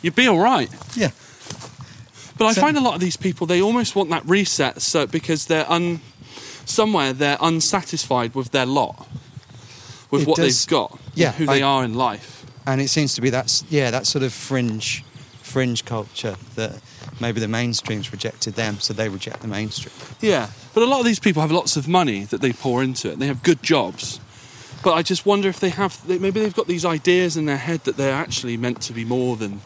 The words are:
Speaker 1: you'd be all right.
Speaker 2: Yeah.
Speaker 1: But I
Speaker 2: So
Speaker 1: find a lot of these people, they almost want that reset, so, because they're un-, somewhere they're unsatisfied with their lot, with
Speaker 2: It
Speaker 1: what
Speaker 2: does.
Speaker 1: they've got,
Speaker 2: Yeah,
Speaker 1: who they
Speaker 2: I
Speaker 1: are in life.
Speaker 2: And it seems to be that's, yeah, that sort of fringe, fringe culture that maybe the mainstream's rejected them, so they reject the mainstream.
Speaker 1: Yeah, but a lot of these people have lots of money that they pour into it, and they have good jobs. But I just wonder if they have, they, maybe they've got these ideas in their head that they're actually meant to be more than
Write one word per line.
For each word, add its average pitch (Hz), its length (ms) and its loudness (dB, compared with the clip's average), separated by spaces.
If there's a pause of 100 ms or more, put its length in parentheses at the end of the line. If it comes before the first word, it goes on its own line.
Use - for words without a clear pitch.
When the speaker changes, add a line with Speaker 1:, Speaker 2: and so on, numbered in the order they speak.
Speaker 1:
you'd 165 140 -2
be 254 120 6
all 185 120 6
right. 202 300 4 (260)
Speaker 2:
Yeah. 202 160 2 (1300)
Speaker 1:
But 226 100 4
I 226 60 4
Speaker 2:
So 190 80 4
Speaker 1:
find 202 160 4
a - 40 2
lot 240 140 2
of 175 60 -2
these 180 160 -2
people, 180 300 -2
they 175 140 4
almost 226 340 2
want 190 160 2
that 165 140 -2
reset, 160 560 2
so, 147 240 2
because 160 420 -2
they're 160 220 2
un-, 170 300 0 (680)
somewhere 185 480 2
they're 143 280 2
unsatisfied 156 920 0
with 127 180 -4
their 131 140 2
lot, 131 420 -2 (1000)
with 139 140 2
Speaker 2:
It 143 40 0
Speaker 1:
what 156 100 4
Speaker 2:
does. 139 280 2
Speaker 1:
they've - 40 -16
got, - 280 0 (180)
Speaker 2:
Yeah, 156 180 2
Speaker 1:
who 160 120 0
they 139 160 4
Speaker 2:
I 139 60 2
Speaker 1:
are 135 160 4
in 113 120 -2
life. 120 500 -4 (200)
Speaker 2:
And 135 160 0
it 135 80 -2
seems 147 260 2
to - 60 -4
be 127 80 2
that's, - 400 -2
yeah, 139 220 2
that 127 160 -2
sort 135 160 0
of 127 80 -2
fringe, 120 720 -4 (380)
fringe 127 440 -2
culture 107 500 -6 (200)
that 110 240 -6 (400)
maybe 117 220 -2
the 110 60 -2
mainstream's 113 640 -4
rejected 110 420 -6
them, 107 260 -2
so - 140 -4
they 110 160 -2
reject 98 320 -10
the 113 60 -8
mainstream. 104 460 -6 (280)
Speaker 1:
Yeah, 151 280 2 (240)
but 220 100 6
a - 20 6
lot 262 140 2
of 240 60 2
these 233 140 4
people 160 220 4
have 156 100 2
lots - 240 2
of 143 120 -2
money 151 380 2
that 104 160 -4
they 123 120 2
pour 127 300 0
into 127 260 -2
it, 78 40 -6
and 73 80 -6
they 135 60 -2
have 127 160 -4
good 165 200 4
jobs. - 560 0 (640)
But 180 120 4
I 165 80 4
just 175 240 -2
wonder 202 240 4
if 180 100 -6
they 190 100 0
have, 175 380 -4
they, 180 120 0
maybe 190 200 0
they've 214 160 0
got - 120 -2
these 170 180 -2
ideas 175 500 2
in 156 120 -2
their 139 100 0
head 156 260 -4
that 131 140 -2
they're 135 180 0
actually 127 400 -4
meant 120 280 -4
to 120 100 -10
be 113 100 -6
more 123 320 0
than 101 300 -6